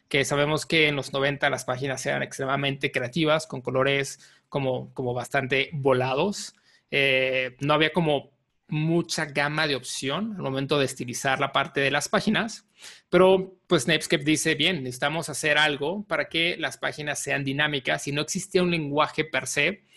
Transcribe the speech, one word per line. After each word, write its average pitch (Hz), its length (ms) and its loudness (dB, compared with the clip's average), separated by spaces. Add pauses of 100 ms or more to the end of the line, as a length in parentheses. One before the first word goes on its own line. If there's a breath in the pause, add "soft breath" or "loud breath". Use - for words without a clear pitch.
que 139 160 2
sabemos 147 420 2
que 156 200 4
en 147 80 2
los 135 180 -6
noventa 139 380 0
las 127 140 -4
páginas 127 420 -4
eran 143 160 -2
extremadamente 139 680 -2
creativas, 151 560 0
con 135 120 -10
colores 135 600 0 (280 soft breath)
como, 131 460 -4
como 123 200 -4
bastante 131 580 -2
volados. 135 840 0 (380 soft breath)
Eh, 131 680 0
no 143 160 2
había 156 180 2
como 151 460 -2 (320)
mucha 160 560 0
gama 147 400 0
de 139 100 0
opción 151 600 -6
al 170 60 -8
momento 135 360 0
de 135 60 4
estilizar 131 560 -2
la 135 120 -2
parte 139 280 0
de 139 100 2
las 143 180 0
páginas, 208 580 0 (420 loud breath)
pero, 185 480 6 (100)
pues, 165 200 2
Netscape 156 380 2
dice, 156 300 2
"Bien, 151 280 0
necesitamos 143 460 -4
hacer 147 300 0
algo 151 460 0
para 147 240 -2
que 170 280 0
las 151 220 -6
páginas 147 400 -6
sean 139 260 -2
dinámicas", 147 640 -2
y 139 40 -4
no 147 100 -2
existía 180 400 -2
un 175 80 2
lenguaje 156 540 0
per 131 220 -4
se 156 380 -2 (120)